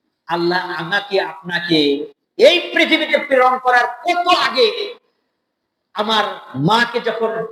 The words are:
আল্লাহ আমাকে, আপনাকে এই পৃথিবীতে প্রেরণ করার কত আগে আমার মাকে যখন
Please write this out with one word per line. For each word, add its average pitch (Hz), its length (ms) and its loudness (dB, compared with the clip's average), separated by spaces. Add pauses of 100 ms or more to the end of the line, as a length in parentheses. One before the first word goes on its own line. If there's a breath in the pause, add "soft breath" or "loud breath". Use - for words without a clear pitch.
(280)
আল্লাহ 175 440 -2
আমাকে, 185 500 -2
আপনাকে 160 920 -2 (240)
এই 330 380 4
পৃথিবীতে 311 420 2
প্রেরণ 254 400 2
করার 247 280 2
কত 349 420 -2 (100)
আগে 226 560 0 (1000)
আমার 214 300 0 (320)
মাকে 226 440 0
যখন - 520 -4